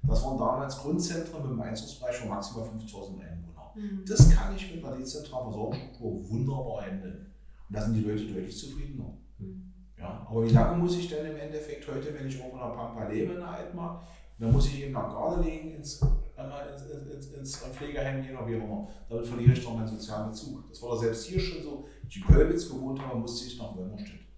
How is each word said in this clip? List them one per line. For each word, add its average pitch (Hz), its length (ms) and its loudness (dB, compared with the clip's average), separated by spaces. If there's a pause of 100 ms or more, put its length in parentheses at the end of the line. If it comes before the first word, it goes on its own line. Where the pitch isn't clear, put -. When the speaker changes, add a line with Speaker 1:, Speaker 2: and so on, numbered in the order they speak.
Speaker 1:
Das 135 200 6
waren 131 140 -2
damals 127 400 0
Grundzentren 160 640 -2
mit 131 100 -4
einem 110 100 -4
Einzugsbereich 107 560 -6
von 107 120 -6
maximal 104 360 -6
fünftausend 98 560 -10
Einwohnern. - 540 -12
Speaker 2:
Mhm. 196 320 -6
Speaker 1:
Das - 220 12
kann - 260 8
ich 190 200 -8
mit 165 100 -8
einer 127 120 -8
dezentralen 127 480 -6
Versorgungsstruktur 110 840 -6
wunderbar 135 540 -2
handeln. 95 420 -8 (440)
Und 101 60 -6
da 107 60 -2
sind 110 140 2
die 107 60 4
Leute 107 240 0
deutlich - 320 -6
zufriedener. 139 560 -8 (260)
Speaker 2:
Mhm. 190 320 -12 (260)
Speaker 1:
Ja, 110 320 -10
aber 113 160 4
wie 113 60 6
lange 170 260 8
muss 175 200 4
ich 170 120 -2
denn 151 160 -4
im 156 120 -8
Endeffekt 151 500 -8
heute, 135 300 -6
wenn 135 100 -6
ich 131 100 -4
irgendwo 127 200 -10
in 127 60 -6
der 117 120 -4
Pampa 113 320 -6
lebe, 107 260 0
in - 60 -6
der - 100 -8
Altmark, 170 540 -8 (340)
dann 113 140 4
muss 135 160 8
ich 139 160 -2
eben 135 80 -6
nach - 200 -4
Gardelegen 160 640 -2
ins, - 260 -8 (340)
einmal 139 340 -10
ins, 143 140 -14
ins, 139 440 -12
ins, - 100 -14
ins 135 200 -8 (180)
Pflegeheim 143 460 -4
gehen 131 160 -8
oder 113 100 -6
wie 113 100 0
auch 110 80 -4
immer. 104 220 -6 (220)
Damit 117 160 -2
verliere 120 280 6
ich - 100 0
doch 110 100 -6
meinen 113 140 -2
sozialen 107 420 -6
Bezug. - 400 -10
Das - 140 -16
war 120 60 -8
doch 117 120 0
selbst 113 240 0
hier 185 140 2
schon 156 240 -2
so, - 220 -10 (180)
als - 120 -12
ich - 20 -10
in 190 100 -8
Kölbitz 170 420 10
gewohnt 135 320 -4
habe, 127 160 -4
musste 117 300 -4
ich - 100 -10
nach - 180 -8
Wölmerstedt. 95 440 -8 (180)